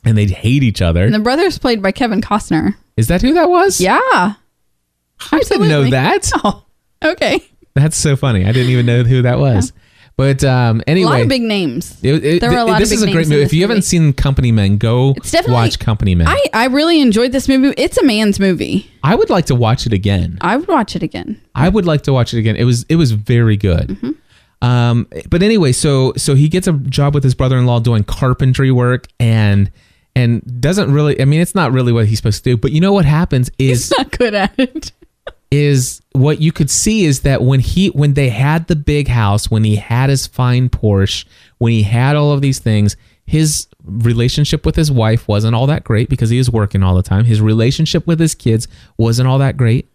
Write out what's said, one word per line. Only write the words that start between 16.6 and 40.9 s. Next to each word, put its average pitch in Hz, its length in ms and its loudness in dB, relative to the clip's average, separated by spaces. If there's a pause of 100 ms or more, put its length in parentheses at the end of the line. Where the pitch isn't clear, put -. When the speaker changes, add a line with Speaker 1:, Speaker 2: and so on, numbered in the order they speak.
Speaker 2:
really 302 340 2
enjoyed 240 320 2
this 262 160 -2
movie. 269 300 2
It's 349 200 -2
a 453 60 2
man's 320 360 0
movie. 185 520 -2 (120)
Speaker 1:
I 165 120 2
would 427 140 0
like 196 160 0
to 135 100 0
watch 120 300 0
it 110 80 -2
again. 92 480 -2
Speaker 2:
I 202 160 -2
would 330 100 -6
watch 277 300 -2
it 185 40 -6
again. - 400 -10 (140)
Speaker 1:
I 170 140 2
would 196 160 0
like 151 180 0
to 139 100 -2
watch 120 200 0
it 117 60 -2
again. 110 180 0
It 123 80 0
was, 120 240 0
it 160 80 2
was 135 140 2
very 110 460 2
good. 90 300 0
Speaker 2:
Mm-hmm. - 800 -8
Speaker 1:
Um, 120 400 0 (220)
but 175 120 0
anyway, 196 300 2
so, 131 460 0
so 139 180 -2
he 147 140 4
gets 180 180 -2
a 175 60 0
job 143 420 0
with 139 80 0
his 131 120 2
brother-in-law 123 440 0
doing 113 240 0
carpentry 131 680 0
work 123 360 0 (120)
and, 104 520 2 (440)
and 120 460 -2
doesn't 170 300 0
really, 147 300 0
I 135 40 2
mean, 147 140 2
it's 175 160 -2
not 151 160 0
really 127 220 0
what 117 140 2
he's 107 120 0
supposed - 240 -4
to 131 80 0
do, 120 60 2
but 127 160 -2
you 156 80 2
know 196 120 2
what 190 120 2
happens 151 520 0
is 131 320 0
Speaker 2:
He's 294 80 0
not 262 200 -4
good 220 180 0
at 196 240 -2
it. 269 380 -4
<laughs> - 40 -20 (500)
Speaker 1:
is 143 500 0 (120)
what 143 260 2
you 156 120 2
could - 180 -2
see 220 340 0
is 143 200 0
that 135 180 0
when 131 180 2
he, 180 300 0
when 143 240 0
they 135 160 0
had 143 380 -2
the 175 80 0
big 147 340 -2
house, 107 420 0
when 110 140 0
he 107 100 2
had 123 340 -2
his 135 160 -2
fine 123 440 -2
Porsche, 98 560 0 (320)